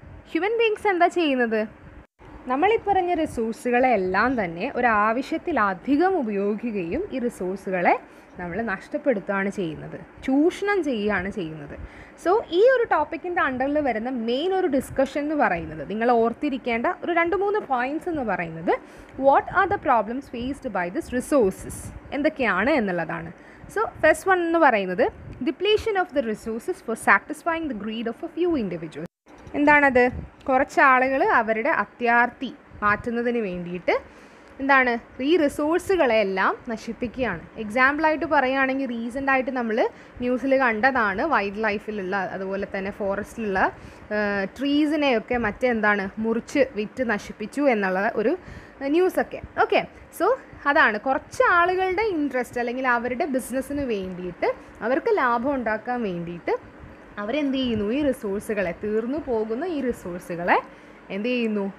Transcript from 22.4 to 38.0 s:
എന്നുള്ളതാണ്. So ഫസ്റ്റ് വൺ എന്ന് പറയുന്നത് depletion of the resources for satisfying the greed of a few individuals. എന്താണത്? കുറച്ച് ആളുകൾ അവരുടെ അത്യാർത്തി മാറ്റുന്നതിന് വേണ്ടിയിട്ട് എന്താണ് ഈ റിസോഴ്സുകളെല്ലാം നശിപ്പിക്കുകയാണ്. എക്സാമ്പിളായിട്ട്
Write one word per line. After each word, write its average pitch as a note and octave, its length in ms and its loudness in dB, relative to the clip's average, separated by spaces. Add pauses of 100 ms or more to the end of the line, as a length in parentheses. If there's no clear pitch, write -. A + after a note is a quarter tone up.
എന്നുള്ളതാണ്. E3+ 500 -4 (440)
So G#4 80 0 (220)
ഫസ്റ്റ് D#4 260 4
വൺ F#4 80 6 (100)
എന്ന് E4 180 2
പറയുന്നത് G3+ 380 2 (460)
depletion G#4 540 0
of F4+ 120 -6
the C#4 140 2
resources A3+ 560 -6
for A3+ 100 -2 (120)
satisfying D#4+ 640 2
the G#3+ 120 -6
greed A3 300 -6
of - 40 -16 (100)
a - 100 -14
few F4 140 2 (120)
individuals. E3 440 -8 (520)
എന്താണത്? C#4+ 440 6 (440)
കുറച്ച് C4+ 320 2 (120)
ആളുകൾ C4 300 4 (180)
അവരുടെ A3 320 0 (120)
അത്യാർത്തി A#3+ 680 0 (300)
മാറ്റുന്നതിന് A#3 680 0
വേണ്ടിയിട്ട് F3+ 460 -2 (680)
എന്താണ് C4+ 300 6 (360)
ഈ - 20 2 (120)
റിസോഴ്സുകളെല്ലാം C#4+ 1080 2 (200)
നശിപ്പിക്കുകയാണ്. A3 720 -6 (200)
എക്സാമ്പിളായിട്ട് C#4+ 720 2